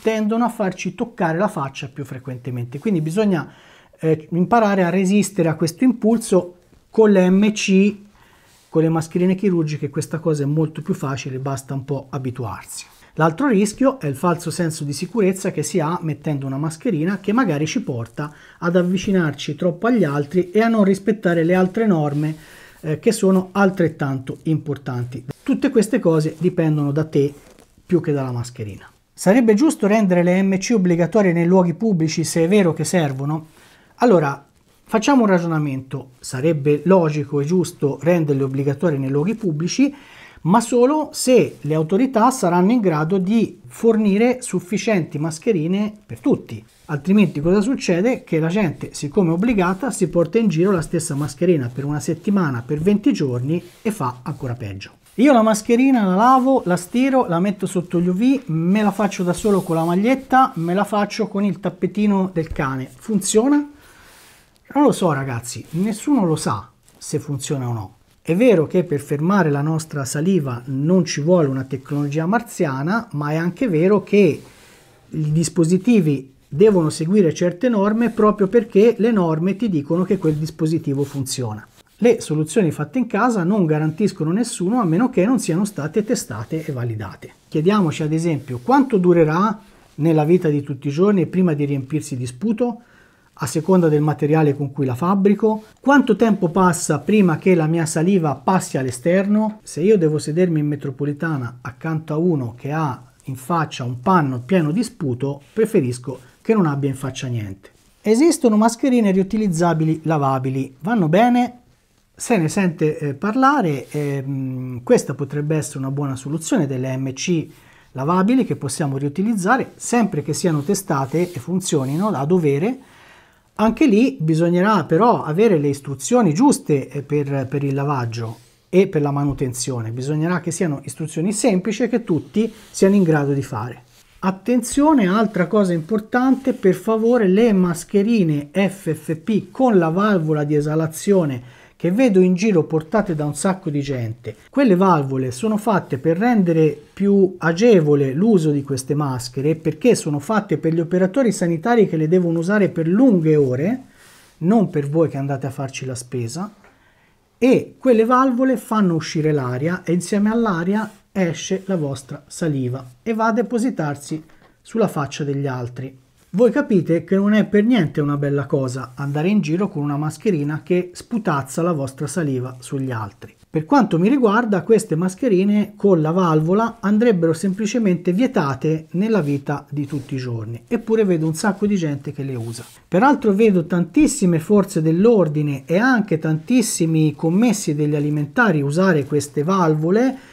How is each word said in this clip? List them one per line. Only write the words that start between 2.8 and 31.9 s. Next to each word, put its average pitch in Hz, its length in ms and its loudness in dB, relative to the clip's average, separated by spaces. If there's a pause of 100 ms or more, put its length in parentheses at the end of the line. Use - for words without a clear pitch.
bisogna, 170 500 0 (460)
eh, 160 320 -2
imparare 190 540 2
a 170 40 0
resistere 190 640 0
a 156 40 -2
questo 165 300 -2
impulso. 220 720 0 (340)
Con 214 240 4
le 185 160 4
M 202 240 4
C, 202 420 2 (760)
con 160 120 2
le 160 60 2
mascherine 175 460 0
chirurgiche 160 560 -2
questa 156 280 -6
cosa 156 260 -2
è - 20 -2
molto 156 340 -2
più 175 140 -4
facile, 135 440 -8
basta 139 360 -8
un 131 100 -6
po' 135 240 -6
abituarsi. 123 800 -10 (280)
L'altro 165 340 0
rischio 254 520 0
è 156 60 -6
il 139 80 -4
falso 165 360 -2
senso 160 340 -4
di 143 80 -6
sicurezza 185 580 -2
che 151 120 -4
si 180 160 -4
ha 160 220 -2
mettendo 147 460 -4
una 135 100 -6
mascherina, 160 640 -2
che 208 120 -4
magari 170 340 0
ci 214 160 -4
porta 143 500 -8 (260)
ad 175 180 0
avvicinarci 180 800 0
troppo 175 320 -2
agli 233 160 2
altri 147 480 -2
e 214 80 2
a 226 80 4
non 220 160 2
rispettare 190 600 0
le 175 100 2
altre 185 320 2
norme, 151 500 0 (440)
eh, 156 180 -4
che 226 140 2
sono 190 400 2
altrettanto 151 920 -2
importanti. 143 840 -6 (160)
Tutte 262 280 -2
queste 226 280 2
cose 160 400 0
dipendono 156 540 0
da 156 120 0
te 147 280 0 (520)
più 175 160 0
che 156 120 -4
dalla 131 200 -4
mascherina. 107 580 -10 (220)
Sarebbe 220 420 4
giusto 226 320 2
rendere 190 360 4
le 180 200 2
M 196 160 2
C 190 160 -4
obbligatorie 180 580 2
nei 170 140 2
luoghi 175 280 4
pubblici 165 500 0